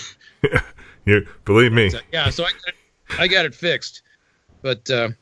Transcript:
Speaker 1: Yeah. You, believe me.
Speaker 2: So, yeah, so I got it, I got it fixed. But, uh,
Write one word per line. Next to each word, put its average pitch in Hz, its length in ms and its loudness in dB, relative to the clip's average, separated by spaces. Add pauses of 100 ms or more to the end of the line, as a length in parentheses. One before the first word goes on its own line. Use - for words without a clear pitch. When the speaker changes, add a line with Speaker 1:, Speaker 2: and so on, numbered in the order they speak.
(420)
Speaker 1:
Yeah. 139 180 0 (460)
You, 104 200 2 (180)
believe 110 280 4
me. 113 180 4
Speaker 2:
So, 101 80 -4 (140)
yeah, 151 180 -2
so 170 140 -4
I 180 60 -4
got - 180 -12
it, 175 60 -8 (460)
I 180 80 2
got 180 180 2
it 139 80 -8
fixed. - 480 -6 (580)
But, 127 300 -6
uh, 117 200 0 (120)